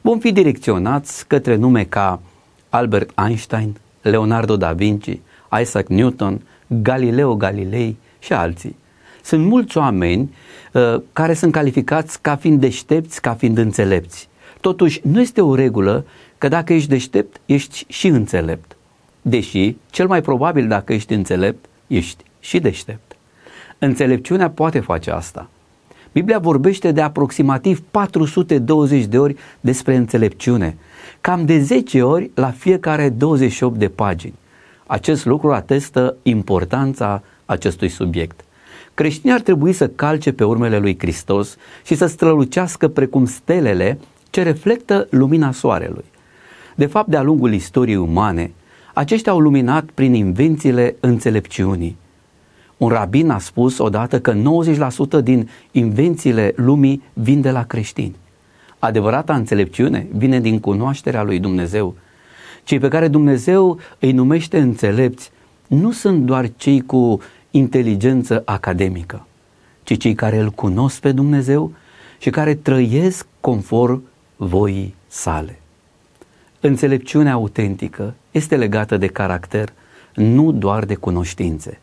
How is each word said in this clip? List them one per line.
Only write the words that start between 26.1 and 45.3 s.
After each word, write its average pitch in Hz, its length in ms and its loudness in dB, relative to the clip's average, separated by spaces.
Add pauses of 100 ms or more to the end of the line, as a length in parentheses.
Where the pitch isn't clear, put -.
Biblia 208 260 0
vorbește 170 540 0
de 147 80 2
aproximativ 147 920 0
patru 190 340 0
sute 156 340 0
douăzeci 139 460 2
de 107 140 0
ori 139 180 2 (240)
despre 131 360 0
înțelepciune, 110 800 0 (440)
cam 180 240 0
de 160 140 4
zece 143 440 2
ori 165 320 2
la 131 160 0
fiecare 151 580 0
douăzeci 131 440 2
și - 120 -4
opt 120 140 -2
de 104 100 2
pagini. 90 460 -4 (520)
Acest 143 380 -2
lucru 147 280 2
atestă 127 720 0
importanța 104 1000 -2 (220)
acestui 95 440 -4
subiect. 85 520 -6 (540)
Creștinii 156 400 0
ar 240 60 0
trebui 175 320 2
să 180 160 0
calce 147 440 -2
pe - 120 0
urmele 113 340 0
lui 101 200 0
Hristos - 580 -4 (280)
și - 100 0
să 175 120 2
strălucească 160 840 0
precum 135 380 0
stelele 123 720 -2 (320)
ce 185 120 0
reflectă 196 680 0
lumina 135 420 2